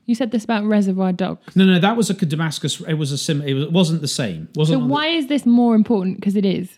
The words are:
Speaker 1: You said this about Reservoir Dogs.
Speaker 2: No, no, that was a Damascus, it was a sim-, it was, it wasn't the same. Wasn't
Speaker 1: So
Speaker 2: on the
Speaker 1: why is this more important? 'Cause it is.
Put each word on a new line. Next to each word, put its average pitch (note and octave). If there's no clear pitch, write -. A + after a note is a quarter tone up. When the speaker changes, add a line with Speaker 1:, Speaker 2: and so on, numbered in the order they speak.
Speaker 1:
You A#3+
said A3+
this A3+
about G#3+
Reservoir F#3+
Dogs. -
Speaker 2:
No, F#3+
no, F#3
that G3+
was A3+
a F#3+
Damascus, D#3
it D#3+
was D3+
a C#3+
sim-, C#3+
it C#3
was, C3+
it D#3
wasn't E3
the D3
same. F2
Wasn't D#3
Speaker 1:
So B3+
Speaker 2:
on A#3+
the C4+
Speaker 1:
why D4+
is D#4+
this D4
more A#3+
important? G3+
'Cause G3+
it G3+
is. F3+